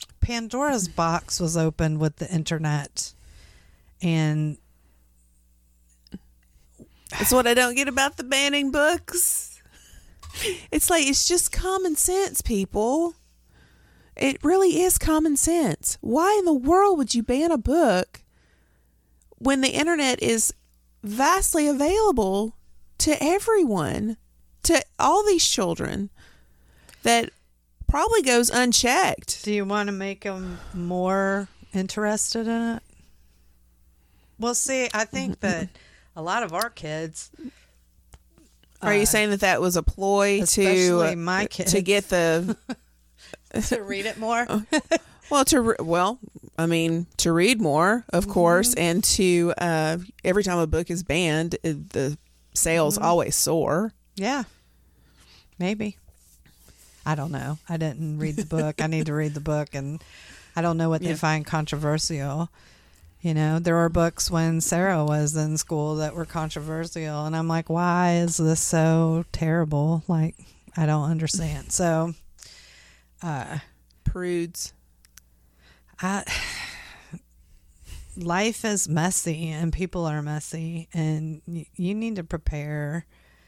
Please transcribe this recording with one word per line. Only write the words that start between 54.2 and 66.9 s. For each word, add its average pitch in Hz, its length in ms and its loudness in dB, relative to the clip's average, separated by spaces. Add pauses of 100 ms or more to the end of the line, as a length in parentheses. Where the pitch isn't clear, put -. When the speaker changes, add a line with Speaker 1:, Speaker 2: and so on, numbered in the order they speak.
Speaker 1:
Maybe. 208 380 -4 (1080)
I 156 100 -2
don't 147 160 -6
know. 135 280 -8 (100)
I 165 80 -4
didn't 151 420 -6
read 156 180 -4
the 202 80 -4
book. 156 360 -4
I 156 60 0
need 156 200 0
to 151 60 -4
read 151 200 -2
the 151 80 -6
book, 151 340 -4
and 139 260 -8 (540)
I 170 60 -2
don't 165 160 0
know 165 120 2
what 160 120 0
they 175 80 -2
Speaker 2:
Yeah. 160 60 0
Speaker 1:
find 156 300 0
controversial. 151 1040 -2 (720)
You 165 120 0
know, 156 260 2
there 170 160 2
were 165 140 4
books 170 420 0
when 165 300 2
Sarah 175 440 2
was 151 300 0
in 156 220 -2
school 151 400 -2
that 151 180 -4
were 165 100 -6
controversial, 156 1000 -6